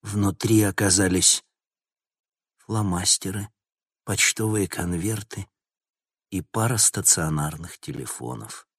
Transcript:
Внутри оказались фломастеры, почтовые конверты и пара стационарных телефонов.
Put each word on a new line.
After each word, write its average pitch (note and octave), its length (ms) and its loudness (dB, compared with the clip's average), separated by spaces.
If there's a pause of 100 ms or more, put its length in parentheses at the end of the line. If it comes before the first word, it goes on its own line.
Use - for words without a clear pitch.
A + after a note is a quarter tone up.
Внутри G#2 600 2
оказались F#2+ 800 2 (1120)
фломастеры, G2+ 880 -2 (560)
почтовые G#2+ 640 0
конверты G2 800 -6 (800)
и F#2 120 -4
пара A2+ 340 0
стационарных D#2 1000 0
телефонов. B1 920 -12 (100)